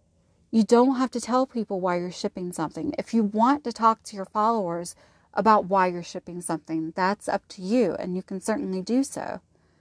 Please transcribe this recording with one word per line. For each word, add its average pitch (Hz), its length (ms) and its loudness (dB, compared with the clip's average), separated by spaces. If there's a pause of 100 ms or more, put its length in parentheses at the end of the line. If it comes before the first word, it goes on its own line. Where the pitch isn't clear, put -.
(520)
You 226 100 4
don't 247 340 6
have 247 160 0
to 240 80 -4
tell 254 260 0
people 202 340 -6
why 175 180 0
you're 175 140 -6
shipping 180 400 -8
something. 165 460 -6
If - 160 -6
you 226 100 4
want 226 400 2
to 233 80 -6
talk 226 320 2
to - 120 -14
your 190 100 -8
followers 202 680 -2 (400)
about 202 300 4
why 185 220 2
you're 175 160 -4
shipping 175 400 -12
something, 160 520 -4
that's 190 320 -2
up - 220 -4
to - 140 -16
you, 208 320 2
and 180 200 -6
you 185 80 -4
can 190 180 -8
certainly 190 420 -4
do 240 200 0
so. - 380 -8 (400)